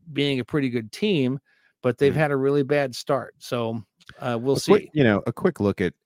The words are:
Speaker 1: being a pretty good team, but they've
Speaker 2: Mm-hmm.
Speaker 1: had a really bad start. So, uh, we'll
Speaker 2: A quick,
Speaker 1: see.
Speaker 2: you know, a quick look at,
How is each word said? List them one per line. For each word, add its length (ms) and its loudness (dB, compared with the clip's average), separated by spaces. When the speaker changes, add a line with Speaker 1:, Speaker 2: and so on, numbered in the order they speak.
Speaker 1:
being 300 -2
a 40 -6
pretty 240 -2
good 220 -6
team, 480 -2
but 160 0
they've 160 4
Speaker 2:
Mm-hmm. 60 -2
Speaker 1:
had 120 0
a 60 -2
really 260 0
bad 320 -2
start. 440 -6
So, 440 -6
uh, 200 -4
we'll 160 0
Speaker 2:
A 60 -4
quick, 220 4
Speaker 1:
see. 100 -20
Speaker 2:
you 100 4
know, 220 6
a 80 -4
quick 260 -2
look 220 0
at, 120 -2